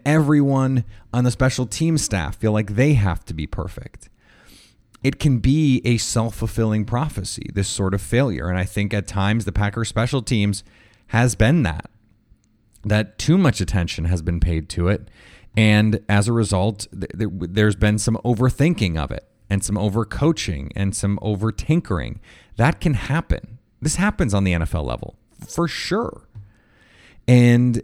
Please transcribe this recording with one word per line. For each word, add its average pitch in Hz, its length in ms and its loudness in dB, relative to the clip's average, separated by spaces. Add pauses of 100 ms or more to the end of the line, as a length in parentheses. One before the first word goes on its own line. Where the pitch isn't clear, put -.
everyone 139 760 4 (300)
on 123 100 2
the 123 80 2
special 127 360 0
team 160 320 0
staff 85 360 -4
feel 110 160 0
like 104 240 -2
they 139 180 4
have 98 320 2
to - 100 -10
be 78 100 -4
perfect. - 640 -12 (960)
It - 160 -2
can 139 180 2
be 139 480 4
a 120 120 2
self-fulfilling 110 880 -2
prophecy, 123 680 -6
this 98 140 -2
sort 95 260 -2
of 98 80 -2
failure. 113 480 0
And 90 80 -2
I 95 80 0
think 101 280 -4
at 104 140 -4
times 104 380 0
the 95 60 -4
Packers 104 380 -2
special 120 340 -2
teams 101 400 0 (440)
has 117 280 2
been 139 280 4
that, 80 280 -4 (920)
that 104 360 -2
too 165 180 2
much 170 240 2
attention 85 440 -2
has 85 180 0
been 85 160 -2
paid 82 300 0
to 87 180 -2
it. 98 220 -2 (460)
And 107 440 4 (100)
as 104 180 2
a 117 60 0
result, 101 580 -2
th-, 90 260 -10
th-, 104 140 -4
there's 98 440 0
been 104 240 2
some 113 260 0
overthinking 120 720 0
of 69 140 -4
it - 160 -10 (220)
and 98 140 0
some 101 120 -4
overcoaching 101 1040 -2
and 98 180 -2
some 101 220 -2
overtinkering. 107 1000 -2 (360)
That 131 240 2
can 151 140 0
happen. - 640 -4 (240)
This - 140 -4
happens 180 380 0
on 98 120 2
the 90 80 2
N 82 80 0
F 80 120 -2
L 78 120 -2
level, - 320 -8 (280)
for 170 220 -2
sure. - 600 -6 (1000)
And, 120 560 6